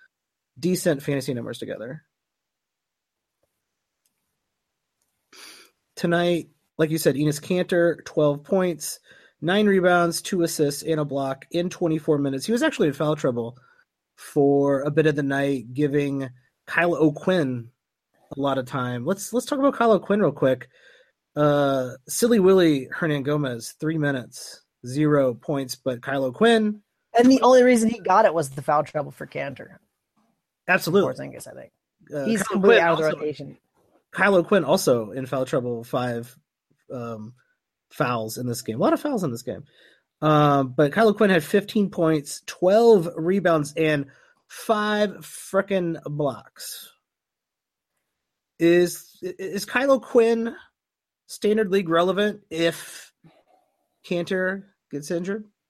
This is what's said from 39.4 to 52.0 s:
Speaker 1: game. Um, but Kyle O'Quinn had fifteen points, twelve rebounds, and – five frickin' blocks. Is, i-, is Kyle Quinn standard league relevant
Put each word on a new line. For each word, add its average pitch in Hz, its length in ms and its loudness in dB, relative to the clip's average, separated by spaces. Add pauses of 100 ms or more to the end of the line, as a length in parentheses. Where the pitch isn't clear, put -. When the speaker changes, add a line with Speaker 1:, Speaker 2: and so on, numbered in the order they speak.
Speaker 1:
game. 101 220 -12 (580)
Um, 147 480 2
but 143 220 0
Kyle 220 160 4
O'Quinn 208 220 4
had 165 160 2
fifteen 202 440 0
points, 160 560 -2
twelve 202 680 4
rebounds, 165 640 0
and – 151 300 0 (440)
five 208 600 -2 (100)
frickin' 185 800 -4
blocks. - 880 -8 (1700)
Is, 170 640 2
i-, 180 160 -8
is 190 240 -8
Kyle 269 380 0
Quinn 233 520 2 (760)
standard 208 440 0
league 196 160 0
relevant 185 640 0